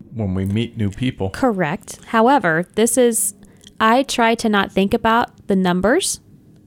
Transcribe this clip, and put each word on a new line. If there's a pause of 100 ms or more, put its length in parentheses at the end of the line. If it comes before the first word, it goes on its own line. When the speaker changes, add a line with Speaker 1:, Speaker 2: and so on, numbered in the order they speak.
(120)
Speaker 1:
when
we
meet
new
people.
Speaker 2:
Correct.
However,
this
is, (440)
I
try
to
not
think
about
the
numbers (460)